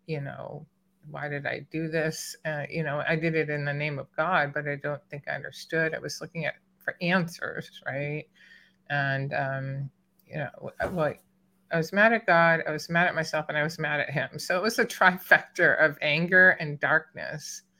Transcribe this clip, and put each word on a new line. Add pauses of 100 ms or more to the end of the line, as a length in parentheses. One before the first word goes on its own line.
you
know, (440)
why
did
I
do
this?
Uh,
you
know,
I
did
it
in
the
name
of
God,
but
I
don't
think
I
understood.
I
was
looking
at (280)
for
answers, (160)
right? (640)
And,
um, (360)
you
know,
w-,
uh,
like, (500)
I
was
mad
at
God,
I
was
mad
at
myself,
and
I
was
mad
at
him.
So
it
was
a
trifecta
of
anger (100)
and
darkness. (180)